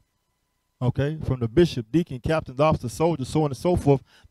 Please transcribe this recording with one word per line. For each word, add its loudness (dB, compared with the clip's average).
Okay? -2
From -2
the -2
bishop, 0
deacon, -2
captains, -4
officers, 2
soldiers, -2
so 2
on 0
and -10
so 0
forth. 2